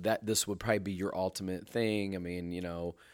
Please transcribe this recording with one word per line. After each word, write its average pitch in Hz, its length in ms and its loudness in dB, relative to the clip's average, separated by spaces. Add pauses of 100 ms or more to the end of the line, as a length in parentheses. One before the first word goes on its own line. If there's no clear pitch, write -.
that 107 240 2
this 104 220 2
would 101 120 -2
probably 110 200 4
be 98 140 -2
your 92 220 0
ultimate 92 520 -2
thing. 107 480 2
I 90 40 -4
mean, 87 320 -4
you 87 100 -4
know, 85 340 -4 (180)